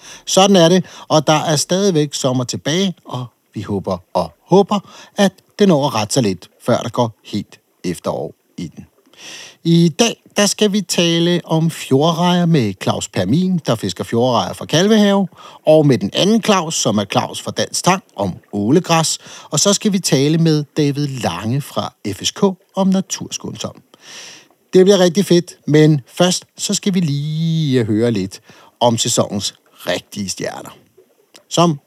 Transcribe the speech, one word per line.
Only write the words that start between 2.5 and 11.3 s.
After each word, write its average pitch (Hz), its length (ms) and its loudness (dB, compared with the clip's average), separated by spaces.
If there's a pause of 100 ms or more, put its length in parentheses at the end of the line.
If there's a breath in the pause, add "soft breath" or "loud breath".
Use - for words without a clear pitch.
og 123 200 -10 (280)
vi 110 80 -10
håber 98 360 -6 (160)
og 87 200 -4 (100)
håber, 196 360 2 (380 loud breath)
at 202 160 2 (260)
det 202 80 4
når 147 200 4
at 113 80 -4
rette 107 180 -4
sig 135 100 2
lidt, 95 260 -4 (120)
før 120 160 -2
der - 120 -8
går 113 360 -4
helt - 340 -10 (240)
efterår 78 500 -6 (240)
i 175 180 -10
den. - 100 -20 (800 loud breath)
I 170 260 4 (100)
dag, 233 240 0 (140)
der 202 80 4
skal 208 260 0
vi 208 100 -2
tale 170 640 0